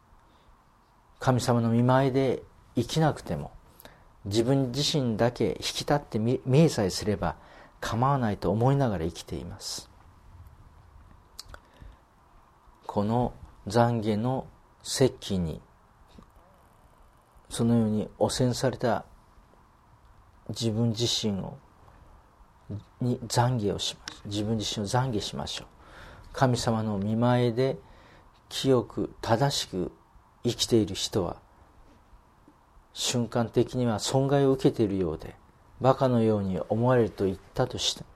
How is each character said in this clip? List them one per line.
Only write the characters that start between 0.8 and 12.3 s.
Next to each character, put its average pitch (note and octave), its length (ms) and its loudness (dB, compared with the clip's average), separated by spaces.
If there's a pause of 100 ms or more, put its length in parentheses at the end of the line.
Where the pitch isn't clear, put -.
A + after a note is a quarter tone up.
神 B2+ 220 2
様 A#2+ 200 2
の A#2 140 2
御 A#2+ 80 4
前 C3 280 4
で C3 320 0 (320)
生 A#2 100 0
き - 160 -2
な D3+ 120 4
く - 80 -12
て - 160 -6
も、 C#2+ 160 -10 (720)
自 G#2+ 200 0
分 C3 280 2
自 D3 260 -2
身 A#2+ 180 0
だ A#2 160 2
け A2 180 0
引 - 60 -4
き - 240 -6
立 - 140 0
っ C#3+ 40 2
て - 200 -6
み-、 A#2 280 0
見 C3+ 140 6
え E3 80 8
さ A#2+ 160 0
え F#2 60 0
す - 140 -6
れ G2+ 120 0
ば F2 200 -4 (440)
構 A#2 300 0
わ C#3+ 80 2
な A#2+ 120 0
い G2 60 -2
と F#2 140 -2
思 A#2 220 4
い C#3 40 4
な C3+ 120 2
が G2 100 -2
ら D#2+ 60 -2
生 F2 80 -2
き - 120 -14
て - 120 -10
い C#2+ 80 -8
ま F#2 160 -12
す。 - 300 -12 (3000)